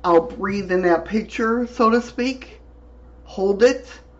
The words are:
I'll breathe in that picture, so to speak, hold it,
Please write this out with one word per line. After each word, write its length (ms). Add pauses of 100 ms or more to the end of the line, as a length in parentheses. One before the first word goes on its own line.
I'll 180
breathe 500
in 120
that 220
picture, 600
so 240
to 100
speak, 600 (640)
hold 380
it, 260 (320)